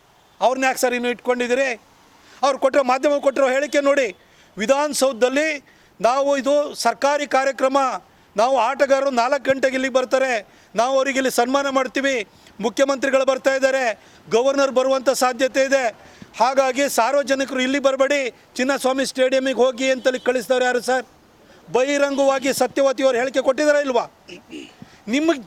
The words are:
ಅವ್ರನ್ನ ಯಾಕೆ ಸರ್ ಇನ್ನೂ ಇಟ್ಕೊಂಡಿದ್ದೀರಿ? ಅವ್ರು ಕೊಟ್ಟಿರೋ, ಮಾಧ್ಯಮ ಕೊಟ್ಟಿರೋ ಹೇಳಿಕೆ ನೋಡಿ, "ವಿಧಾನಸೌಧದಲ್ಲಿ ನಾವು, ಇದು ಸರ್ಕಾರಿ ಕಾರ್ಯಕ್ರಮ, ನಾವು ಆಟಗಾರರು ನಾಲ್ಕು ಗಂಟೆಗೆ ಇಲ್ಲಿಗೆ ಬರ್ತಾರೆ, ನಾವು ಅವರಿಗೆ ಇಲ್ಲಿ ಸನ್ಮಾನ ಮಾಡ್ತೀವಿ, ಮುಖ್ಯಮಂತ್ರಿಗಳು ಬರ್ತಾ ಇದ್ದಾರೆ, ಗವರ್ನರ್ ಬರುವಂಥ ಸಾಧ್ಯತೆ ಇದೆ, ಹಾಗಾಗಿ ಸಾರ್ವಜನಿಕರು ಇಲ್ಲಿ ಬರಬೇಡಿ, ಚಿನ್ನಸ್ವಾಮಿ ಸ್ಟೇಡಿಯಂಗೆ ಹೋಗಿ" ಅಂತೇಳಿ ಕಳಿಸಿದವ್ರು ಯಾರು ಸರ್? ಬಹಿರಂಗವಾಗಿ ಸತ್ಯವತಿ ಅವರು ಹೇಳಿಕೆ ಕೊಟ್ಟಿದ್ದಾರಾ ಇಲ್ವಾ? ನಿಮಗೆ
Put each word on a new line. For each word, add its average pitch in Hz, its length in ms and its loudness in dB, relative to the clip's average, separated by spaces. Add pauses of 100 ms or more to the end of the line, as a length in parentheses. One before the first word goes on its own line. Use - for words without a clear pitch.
(400)
ಅವ್ರನ್ನ 262 240 0
ಯಾಕೆ 262 140 0
ಸರ್ 247 160 0
ಇನ್ನೂ 247 140 -2
ಇಟ್ಕೊಂಡಿದ್ದೀರಿ? 247 720 -2 (600)
ಅವ್ರು 262 160 2
ಕೊಟ್ಟಿರೋ, 269 260 2
ಮಾಧ್ಯಮ 269 340 0
ಕೊಟ್ಟಿರೋ 277 300 0
ಹೇಳಿಕೆ 277 320 0
ನೋಡಿ, 277 360 0 (420)
"ವಿಧಾನಸೌಧದಲ್ಲಿ 269 1080 0 (360)
ನಾವು, 277 360 0
ಇದು 277 380 0
ಸರ್ಕಾರಿ 277 520 -2
ಕಾರ್ಯಕ್ರಮ, 269 520 0 (580)
ನಾವು 247 220 2
ಆಟಗಾರರು 269 520 2
ನಾಲ್ಕು 254 320 0
ಗಂಟೆಗೆ 269 320 0
ಇಲ್ಲಿಗೆ 262 200 -2
ಬರ್ತಾರೆ, 254 540 0 (260)
ನಾವು 254 220 0
ಅವರಿಗೆ 269 220 0
ಇಲ್ಲಿ 262 120 0
ಸನ್ಮಾನ 262 380 0
ಮಾಡ್ತೀವಿ, 262 600 -2 (320)
ಮುಖ್ಯಮಂತ್ರಿಗಳು 269 640 0
ಬರ್ತಾ 269 300 0
ಇದ್ದಾರೆ, 262 460 0 (300)
ಗವರ್ನರ್ 269 420 2
ಬರುವಂಥ 262 380 0
ಸಾಧ್ಯತೆ 254 540 0
ಇದೆ, 262 240 0 (520)
ಹಾಗಾಗಿ 262 480 2
ಸಾರ್ವಜನಿಕರು 262 720 0
ಇಲ್ಲಿ 262 180 0
ಬರಬೇಡಿ, 269 560 0 (200)
ಚಿನ್ನಸ್ವಾಮಿ 262 520 -2
ಸ್ಟೇಡಿಯಂಗೆ 262 460 0
ಹೋಗಿ" 254 380 0
ಅಂತೇಳಿ 254 300 -2
ಕಳಿಸಿದವ್ರು 247 440 -2
ಯಾರು 247 160 0
ಸರ್? 247 260 -2 (640)
ಬಹಿರಂಗವಾಗಿ 277 800 0
ಸತ್ಯವತಿ 269 500 0
ಅವರು 262 140 2
ಹೇಳಿಕೆ 262 240 -2
ಕೊಟ್ಟಿದ್ದಾರಾ 294 380 2
ಇಲ್ವಾ? 247 280 0 (1000)
ನಿಮಗೆ 294 380 0